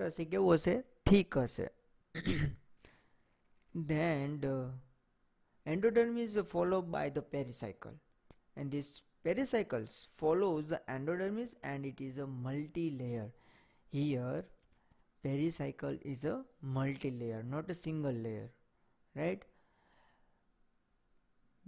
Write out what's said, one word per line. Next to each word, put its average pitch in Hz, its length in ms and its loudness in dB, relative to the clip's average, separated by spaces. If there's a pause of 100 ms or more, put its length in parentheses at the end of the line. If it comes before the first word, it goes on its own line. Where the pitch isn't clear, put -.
હશે, 165 260 -4
કેવું 185 260 8
હશે? 175 160 4 (320)
થીક 190 380 8
હશે. - 240 -2 (460)
<clears throat> - 460 0 (1120)
Then, 151 680 0
uh, 131 240 -2 (1000)
endodermis 226 680 2
is 196 100 0
followed 175 460 2
by 147 160 0
the 143 140 -2
pericycle. 123 720 -6 (600)
And 139 160 -6
this 143 320 -6 (220)
pericycles 196 680 0 (220)
follows 160 540 2
the 165 200 -2
endodermis 185 720 -2
and 139 240 -6
it 135 140 -8
is 135 180 -6
a 139 80 -4
multi-layer. 131 1040 -4 (580)
Here, 139 560 -2 (800)
pericycle 143 800 -2
is 135 220 -6
a 247 200 -2 (160)
multi-layer, 131 840 -2
not 151 280 -6
a 170 40 -4
single 156 380 -2
layer, 113 380 -4 (640)
right? 175 280 -4 (2250)